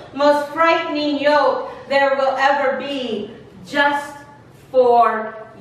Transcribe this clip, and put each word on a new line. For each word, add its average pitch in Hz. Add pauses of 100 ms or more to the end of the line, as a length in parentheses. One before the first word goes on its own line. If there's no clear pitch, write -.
(140)
most 294
frightening 302
yoke 277 (180)
there 277
will 269
ever 277
be, 254 (360)
just 285 (540)
for 233 (260)